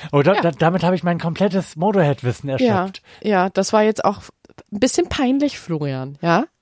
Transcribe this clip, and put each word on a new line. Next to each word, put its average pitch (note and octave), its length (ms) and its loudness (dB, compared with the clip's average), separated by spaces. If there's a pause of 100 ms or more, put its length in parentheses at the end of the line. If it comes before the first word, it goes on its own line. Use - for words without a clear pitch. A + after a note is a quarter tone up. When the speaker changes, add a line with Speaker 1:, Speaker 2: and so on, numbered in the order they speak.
(120)
Speaker 1:
Oh, C#3+ 100 4
da, F3 120 4
Speaker 2:
Ja. - 80 2
Speaker 1:
da, F3+ 80 2
damit E3 320 0
habe F3+ 140 2
ich D#3+ 80 -6
mein F3 160 -2
komplettes F3+ 560 -2
Motorhead-Wissen D3+ 720 0
Speaker 2:
Ja, C3+ 80 -2
Speaker 1:
erschöpft. F#3+ 460 0 (200)
Speaker 2:
ja, F#3+ 280 2
das - 220 -2
war G#3+ 100 4
jetzt G#3+ 220 0
auch G3+ 180 -2 (500)
ein G3+ 80 -8
bisschen F4 280 2
peinlich, C#4 500 0
Florian. C#3+ 600 -6
Ja, E3+ 200 2
ein E4 60 -4 (140)